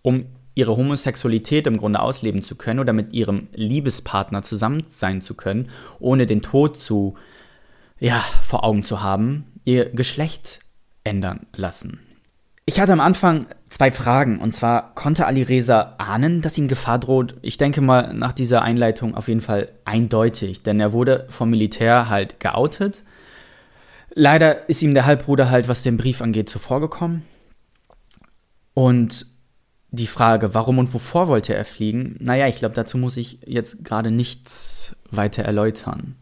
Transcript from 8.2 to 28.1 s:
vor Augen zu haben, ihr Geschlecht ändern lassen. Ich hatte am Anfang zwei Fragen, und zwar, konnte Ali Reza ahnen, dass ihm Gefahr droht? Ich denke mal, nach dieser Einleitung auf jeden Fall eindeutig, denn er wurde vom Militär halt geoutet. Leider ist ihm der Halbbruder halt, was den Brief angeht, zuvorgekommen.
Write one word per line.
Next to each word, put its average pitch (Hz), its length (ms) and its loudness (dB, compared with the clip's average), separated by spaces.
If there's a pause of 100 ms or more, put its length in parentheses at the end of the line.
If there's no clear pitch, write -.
vor - 220 4
Augen 107 180 2
zu 98 200 -6
haben, 110 420 -2 (200)
ihr 123 260 2
Geschlecht - 720 -6 (440)
ändern 98 500 -4
lassen. - 460 -10 (640)
Ich 165 160 0
hatte 196 120 4
am 160 80 6
Anfang 160 460 2 (220)
zwei 135 240 2
Fragen, 120 480 0
und 110 140 -4
zwar, 117 400 0
konnte 165 320 0
Ali 135 160 0
Reza 120 560 2
ahnen, 131 440 -2
dass 160 160 -4
ihm 143 100 0
Gefahr 123 300 -2
droht? 127 440 0
Ich - 160 -10
denke 143 220 0
mal, 127 340 4
nach 120 180 -4
dieser 123 300 2
Einleitung 117 520 0
auf - 140 -8
jeden 113 120 0
Fall 104 280 -2 (160)
eindeutig, 110 800 0
denn 104 180 0
er 104 120 2
wurde 127 360 2
vom 117 220 -2
Militär 113 580 2
halt 101 320 -2
geoutet. 170 600 -2 (1120)
Leider 156 540 6
ist - 140 0
ihm 147 120 4
der 131 120 6
Halbbruder 139 440 4
halt, 123 180 4
was 120 140 -2
den 120 140 0
Brief 120 240 -2
angeht, 110 300 -2
zuvorgekommen. 156 720 -4 (1500)